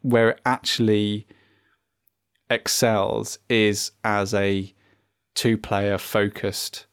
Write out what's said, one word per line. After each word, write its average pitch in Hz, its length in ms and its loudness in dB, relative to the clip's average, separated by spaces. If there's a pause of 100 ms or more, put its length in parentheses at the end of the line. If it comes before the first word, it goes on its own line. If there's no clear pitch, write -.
where 117 300 4
it - 140 -8
actually 107 800 0 (1200)
excels 113 880 0 (100)
is 107 420 2 (120)
as 104 300 0
a 98 400 -2 (600)
two-player 101 640 0
focused - 960 -4